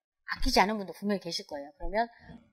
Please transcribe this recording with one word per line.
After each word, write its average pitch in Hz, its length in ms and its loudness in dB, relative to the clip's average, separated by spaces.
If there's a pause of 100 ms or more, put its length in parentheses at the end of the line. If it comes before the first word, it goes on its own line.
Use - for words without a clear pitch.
(380)
아끼지 240 240 4
않은 214 160 2
분도 185 160 -8
분명히 202 260 -2
계실 - 280 -8
거예요. 143 300 -12
그러면 196 300 0 (460)